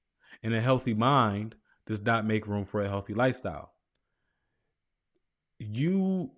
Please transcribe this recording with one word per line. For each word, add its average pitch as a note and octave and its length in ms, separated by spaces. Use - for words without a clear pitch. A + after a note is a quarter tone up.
And A2+ 120
a A2+ 60
healthy B2 340
mind A2 600
does G#2+ 160
not A2+ 240
make G#2+ 200
room G2+ 180
for G2+ 180
a G2 60
healthy G2 260
lifestyle. G#2 580
You, F3 800